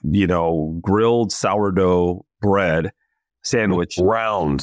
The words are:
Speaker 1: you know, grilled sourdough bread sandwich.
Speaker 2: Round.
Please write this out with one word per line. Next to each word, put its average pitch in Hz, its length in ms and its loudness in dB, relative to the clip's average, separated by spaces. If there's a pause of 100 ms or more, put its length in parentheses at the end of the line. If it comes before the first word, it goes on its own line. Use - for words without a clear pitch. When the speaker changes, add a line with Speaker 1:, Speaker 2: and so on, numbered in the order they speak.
Speaker 1:
you 82 240 0
know, 82 560 -2
grilled 110 500 2
sourdough 92 920 0 (160)
bread 95 520 0 (500)
sandwich. 95 580 -2
Speaker 2:
Round. 95 640 0